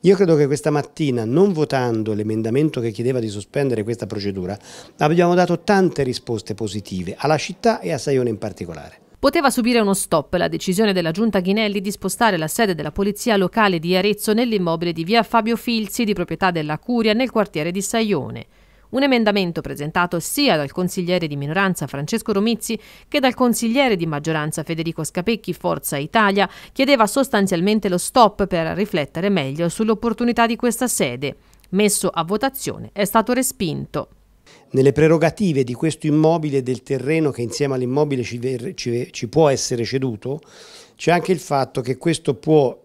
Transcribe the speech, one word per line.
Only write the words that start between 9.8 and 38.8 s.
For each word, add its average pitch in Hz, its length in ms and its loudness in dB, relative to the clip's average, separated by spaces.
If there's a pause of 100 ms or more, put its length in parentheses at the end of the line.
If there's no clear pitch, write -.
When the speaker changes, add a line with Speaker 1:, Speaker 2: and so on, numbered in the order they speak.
Speaker 2:
uno 196 120 2
stop - 420 -2
la 170 120 0
decisione 185 460 0
della 170 180 0
Giunta 202 300 0
Ghinelli 202 400 0
di 196 100 -4
spostare 196 460 0
la 156 100 -2
sede 190 280 0
della 151 180 -8
Polizia 202 420 -2
Locale 196 440 2
di 170 140 0
Arezzo 202 400 0
nell'immobile 175 600 0
di 165 100 -6
via 220 200 2
Fabio 226 340 0
Filzi, 226 480 -2
di 208 80 0
proprietà 180 360 -2
della 156 300 -4
Curia, 226 320 0
nel 233 180 0
quartiere 175 420 -2
di 196 100 -4
Saione. 175 640 -2 (440)
Un 262 140 0
emendamento 208 580 2
presentato 160 580 -2
sia 247 360 2
dal 143 160 -2
consigliere 180 560 -2
di 147 80 -6
minoranza 160 500 -2
Francesco 151 460 -4
Romizzi 220 480 -2 (280)
che 294 120 0
dal 254 160 2
consigliere 240 600 2
di 165 120 -2
maggioranza 156 560 -4
Federico 160 400 -4
Scapecchi, 180 500 -4
Forza 160 440 -4
Italia, 196 520 2 (220)
chiedeva 262 340 4
sostanzialmente 202 840 2
lo 180 120 0
stop 202 480 4
per 165 280 -2
riflettere 180 540 -2
meglio 160 400 0
sull'opportunità 226 760 0
di 226 80 0
questa 240 320 -2
sede. 131 480 -2 (340)
Messo 202 380 2
a 165 160 -2
votazione, 196 680 -4
è 196 140 -2
stato 220 280 2
respinto. 151 760 -4 (640)
Speaker 1:
Nelle 131 200 6
prerogative 156 720 2
di 123 120 -4
questo 156 320 -4
immobile 151 500 2
e 131 60 -2
del 120 180 -4
terreno 139 480 -2
che 120 140 -6
insieme 135 320 -2
all'immobile 131 480 0
ci 117 160 -8
ver-, 123 340 -6
ci - 160 -8